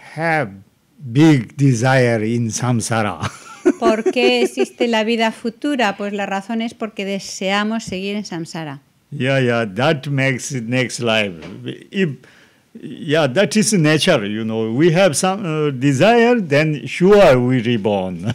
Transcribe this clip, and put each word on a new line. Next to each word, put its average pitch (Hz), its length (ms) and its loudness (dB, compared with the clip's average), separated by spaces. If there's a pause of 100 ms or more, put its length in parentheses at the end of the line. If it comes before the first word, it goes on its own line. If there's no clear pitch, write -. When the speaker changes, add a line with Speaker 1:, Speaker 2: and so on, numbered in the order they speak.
(160)
Speaker 1:
have 156 340 -2 (480)
big 143 580 2
desire 127 680 2
in 117 260 -2
samsara. 110 680 -2 (300)
<laughs> - 280 -2
Speaker 2:
¿Por 320 260 0
qué 247 380 2
existe - 460 -2
la 220 160 0
vida 226 280 0
futura? 233 640 -4
Pues 202 160 -8
la 202 140 -6
razón 196 340 -6
es 233 140 -8
porque 214 300 -8
deseamos 202 800 -4
seguir 196 320 -6
en 208 80 -6
samsara. 160 560 -10 (300)
Speaker 1:
Yeah, 135 300 0
yeah, 120 240 0 (100)
that 139 340 0
makes 135 420 -2
it 127 140 -6
next 123 360 -2
life. 110 320 0 (580)
If, 190 200 -2 (720)
yeah, 147 460 -2
that 185 280 0
is 202 160 2
nature, 156 540 4
you 107 180 -6
know. 110 280 -2
We 156 200 4
have 175 240 4
some, 190 300 -2
uh, 151 240 -2
desire, 196 680 4
then 151 460 0
sure 185 520 6
we 123 240 2
reborn. 101 720 -2